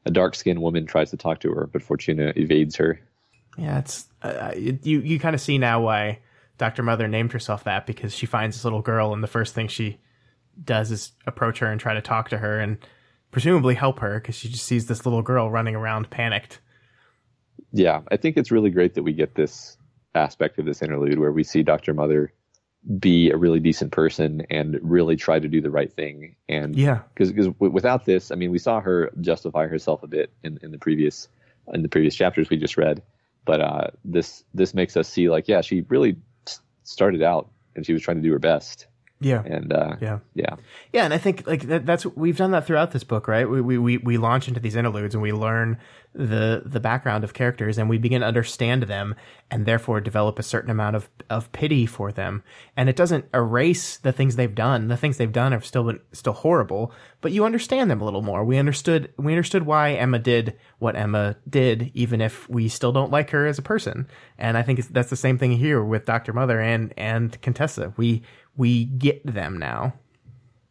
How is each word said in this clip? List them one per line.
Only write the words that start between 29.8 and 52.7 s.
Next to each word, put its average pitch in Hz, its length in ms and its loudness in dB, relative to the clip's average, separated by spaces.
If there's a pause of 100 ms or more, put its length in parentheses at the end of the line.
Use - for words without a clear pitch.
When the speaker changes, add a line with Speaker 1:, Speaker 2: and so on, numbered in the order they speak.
Speaker 1:
a 80 40 -16
bit 76 260 -4 (100)
in, 78 200 -10
in 78 80 -14
the 78 80 -14
previous, 76 500 0 (460)
in 82 80 -2
the 78 60 -2
previous 78 260 2
chapters 90 340 2
we 82 80 0
just 76 200 -2
read. 78 260 2 (420)
But, 80 160 2
uh, 76 280 -2 (160)
this, - 400 -4 (100)
this 92 200 0
makes 92 220 0
us 80 120 2
see, 87 200 2
like, 80 200 2
yeah, 101 120 4
she 85 280 -2
really 127 280 2 (300)
s-, - 140 -16 (240)
started 95 380 2
out 82 280 2 (260)
and 78 80 -8
she 85 80 0
was 80 100 0
trying 85 140 -2
to 78 60 -4
do 80 100 4
her 73 60 2
best. - 480 0 (340)
Speaker 2:
Yeah. 127 240 2
Speaker 1:
And, 76 280 -4
uh, 78 280 0
Speaker 2:
Yeah. 110 200 -4 (140)
Speaker 1:
yeah. - 200 -4 (380)
Speaker 2:
Yeah, 233 120 2
and 151 80 0
I 160 60 2
think, 185 280 -2
like, 147 200 -2
that, 147 180 0
that's, 170 220 0
we've 160 300 -2
done 190 160 2
that 160 140 0
throughout 165 260 2
this 123 100 -2
book, 110 240 -2
right? 113 240 2
We, 131 100 0
we, 127 160 2
we, 120 220 2
we 120 180 0
launch 117 300 2
into 120 140 -4
these 110 160 -4
interludes 107 380 -2
and 107 80 0
we 104 100 -2
learn 113 460 0 (360)
the, 110 500 0
the 127 160 -4
background 113 420 0
of 104 120 -8
characters, 113 440 -2
and 110 120 2
we 113 80 2
begin 120 240 2
to 107 40 0
understand 117 580 0
them 101 300 -4 (360)
and 110 160 -2
therefore 113 340 2
develop 107 380 0
a - 40 -4
certain - 280 -4
amount 107 260 0
of, 104 120 -6 (220)
of 113 220 -6
pity 147 320 2
for 101 260 -6
them. 98 320 -6 (340)